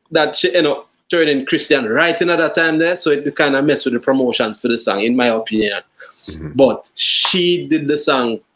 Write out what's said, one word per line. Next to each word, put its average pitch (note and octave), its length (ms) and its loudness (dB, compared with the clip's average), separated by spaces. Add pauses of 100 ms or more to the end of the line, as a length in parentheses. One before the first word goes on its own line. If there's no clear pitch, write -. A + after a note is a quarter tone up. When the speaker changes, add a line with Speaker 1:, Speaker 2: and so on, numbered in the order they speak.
(120)
Speaker 1:
that D3+ 240 0
she F3+ 180 2
end E3+ 140 2
up - 200 -4 (220)
turning D3+ 360 0
Christian C#3+ 400 0
right D#3 360 0
in F3 80 2
at E3+ 80 2
that D#3 180 0
time D#3+ 240 2
there, E3 160 0
so D#3+ 160 0
it C#3+ 240 -2
kinda C#3 280 2
messed D3 220 0
with B2 80 0
the A#2+ 60 -2
promotions B2 640 -2
for B2 60 -2
the A#2 100 0
song, G2+ 240 -2
in A#2+ 140 0
my B2 120 2
opinion. A2 540 -2 (460)
Speaker 2:
Mm-hmm. D#2 280 -12
Speaker 1:
But B2 400 2
she F3 720 0
did D3 200 -2
the D3 100 0
song B2 420 0 (160)